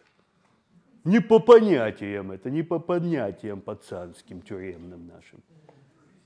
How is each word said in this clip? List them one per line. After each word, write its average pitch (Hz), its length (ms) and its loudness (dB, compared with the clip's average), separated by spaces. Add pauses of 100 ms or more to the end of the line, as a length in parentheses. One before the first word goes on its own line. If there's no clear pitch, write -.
(1040)
Не 196 160 4
по 220 180 6
понятиям 113 920 4
это, 95 200 -12
не 156 120 -4
по 165 160 -6
понятиям 139 840 -6
пацанским, 92 800 -16
тюремным 87 680 -16
нашим. 87 360 -20 (840)